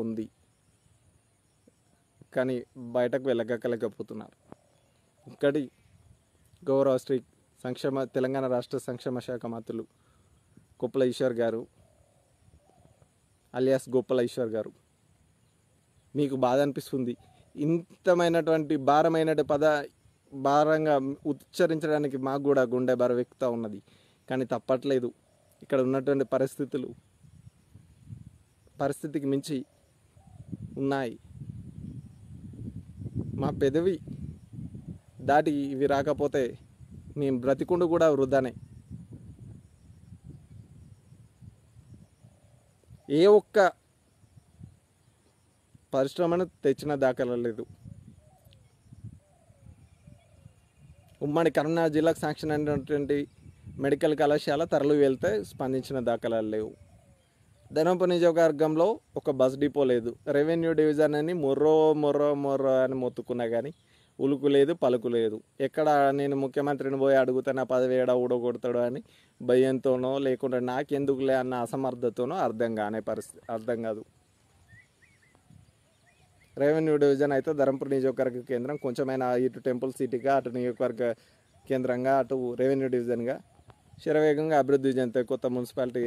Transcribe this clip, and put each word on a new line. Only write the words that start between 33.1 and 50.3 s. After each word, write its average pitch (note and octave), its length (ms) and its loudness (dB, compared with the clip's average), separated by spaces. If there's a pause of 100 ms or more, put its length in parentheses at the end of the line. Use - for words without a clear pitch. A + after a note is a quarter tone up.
మా C#3+ 100 0 (120)
పెదవి E3 320 2 (1300)
దాటి D3+ 220 4 (220)
ఇవి C3+ 180 -2
రాకపోతే C#3+ 500 0 (760)
మేము C#3 240 0
బ్రతికుండు D3 480 0
కూడా E3 240 4
వృధానే. C3 360 2 (4000)
ఏ - 20 6 (160)
ఒక్క - 200 0 (2250)
పరిశ్రమను E3+ 520 0 (180)
తెచ్చిన C#3+ 280 0 (120)
దాఖలాలు B2 440 0
లేదు. A2+ 160 -6 (3500)